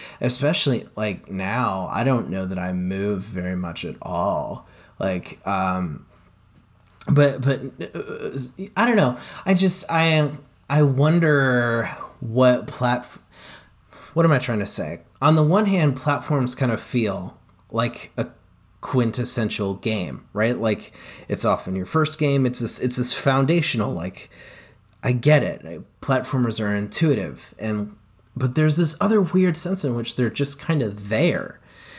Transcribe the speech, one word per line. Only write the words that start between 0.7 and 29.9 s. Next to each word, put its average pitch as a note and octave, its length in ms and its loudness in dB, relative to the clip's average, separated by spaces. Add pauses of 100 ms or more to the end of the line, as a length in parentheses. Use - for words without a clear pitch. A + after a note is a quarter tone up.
like, G#2 340 -4
now. F#2+ 640 -2
I A2+ 100 0
don't B2+ 260 2
know F#2+ 160 -4
that F#2 140 -4
I F#2 140 -4
move F#2+ 500 -2
very F#2 320 -6
much F2 300 -6
at E2 180 -8
all. F2 640 -4 (320)
Like, F#2 480 -4
um, F#2 600 -2 (1000)
but, C#3+ 320 4
but, B2+ 200 0 (340)
uh, - 420 -8 (400)
I G#3+ 80 2
don't A#3+ 120 4
know. C3+ 200 4 (300)
I F#3+ 80 4
just, F#3 340 2
I, D#3+ 420 2 (380)
I D3 140 4
wonder C3+ 1040 4 (340)
what A#2+ 460 4
platf-, - 520 -2 (920)
what E3+ 140 4
am D#3 60 4
I C3+ 60 4
trying A#2+ 220 -2
to G2 60 -2
say? E2+ 360 -6 (200)
On D#3 140 6
the D#3 80 6
one G3 220 4
hand, D#3+ 300 2
platforms C#3 600 -2
kind B2 160 0
of A2 80 -2
feel G2+ 580 -4 (320)
like A#2 460 -4
a A#2+ 100 -2 (540)
quintessential A2+ 960 -2
game, F#2+ 580 -6
right? A2+ 260 0
Like, A2 340 -2 (360)
it's - 160 -4
often F#2+ 320 0
your F#2 100 -4
first D3+ 320 0
game. C#3 260 2
It's B2 140 -2
this, A#2 220 -4
it's B2 160 0
this B2 160 0
foundational, C3+ 800 0
like, - 380 -8 (720)
I B2 120 0
get C3 320 4
it. E2+ 180 -6 (380)
Platformers B2 600 -2
are G#2 140 0
intuitive, G2+ 840 -2
and, G#2 380 -4 (400)
but B2+ 220 -2
there's D#3 220 4
this D#3+ 220 2
other G#3 200 4
weird F3+ 360 2
sense F#3 280 -4
in B2+ 100 -2